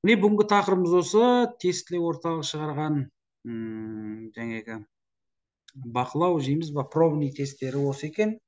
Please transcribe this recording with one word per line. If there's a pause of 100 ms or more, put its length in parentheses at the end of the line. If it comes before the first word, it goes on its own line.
Міне
бүгінгі
тақырыбымыз
осы. (380)
Тестілеу
орталық
шығарған, (460)
м,
жаңағы (1120)
бақылау
жейміз
ба,
пробный
тесттері
осы
екен. (100)